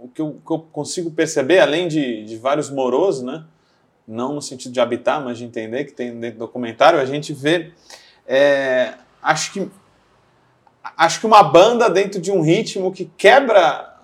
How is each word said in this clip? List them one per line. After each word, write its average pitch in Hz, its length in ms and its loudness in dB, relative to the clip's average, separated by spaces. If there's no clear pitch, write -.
o 123 120 -20
que - 80 -12
eu, 151 240 -8
que - 80 -6
eu 156 60 -4
consigo 151 360 -8
perceber, 160 520 0
além 156 260 2
de, 131 380 -4
de 110 120 -14
vários 131 320 -4
morosos, 135 540 -2
né? 151 220 -12
Não 120 280 -8
no 143 80 -10
sentido 131 300 -16
de 123 80 -2
habitar, 123 440 -2
mas 120 140 -10
de 120 60 -12
entender 117 400 -8
que 147 80 -20
tem 120 280 -12
dentro 113 180 -10
do 113 80 -10
documentário, 127 540 0
a 131 60 -2
gente 147 260 -8
vê, 156 400 -4
é, 135 680 0
acho 156 300 -4
que, 190 180 -8
acho 160 240 0
que 226 60 -4
uma 214 160 8
banda 214 460 6
dentro 196 320 0
de 170 100 -6
um 190 120 0
ritmo 185 500 0
que 185 140 -12
quebra 202 880 4